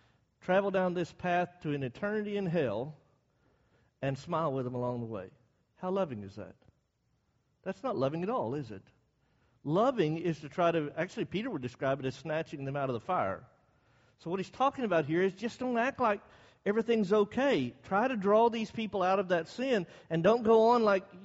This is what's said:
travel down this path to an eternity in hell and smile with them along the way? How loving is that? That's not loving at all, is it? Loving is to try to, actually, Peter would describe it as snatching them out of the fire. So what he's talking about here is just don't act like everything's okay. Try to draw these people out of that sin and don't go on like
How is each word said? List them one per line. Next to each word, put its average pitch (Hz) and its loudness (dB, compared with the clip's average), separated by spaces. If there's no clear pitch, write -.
travel 196 2
down 185 0
this 170 -4
path 175 -2
to 151 -4
an 143 -2
eternity 208 -4
in 202 -2
hell 147 -2
and 135 -2
smile 160 -2
with 135 -4
them 123 -6
along 123 -4
the 117 -6
way? 98 -10
How 185 -8
loving 165 -4
is 98 -16
that? 95 -14
That's 190 -8
not 254 -4
loving 139 -2
at 190 -4
all, 135 -4
is 139 -8
it? 95 -14
Loving 170 2
is 165 -2
to 147 -12
try 170 2
to, 156 -2
actually, 180 -4
Peter 208 -4
would 165 -6
describe 135 -2
it 131 -6
as 131 -4
snatching 156 -6
them 139 -6
out 135 -2
of 123 -2
the 110 -4
fire. 101 -2
So 165 -10
what 190 -2
he's 185 -8
talking 269 0
about 165 2
here 165 0
is 190 0
just 220 -8
don't 247 -2
act 262 -2
like 214 2
everything's 220 2
okay. 208 2
Try 208 2
to 269 -2
draw 214 4
these 220 -4
people 214 -4
out 185 4
of 196 -2
that 170 0
sin 240 0
and 165 0
don't 226 6
go 220 8
on 240 6
like 196 4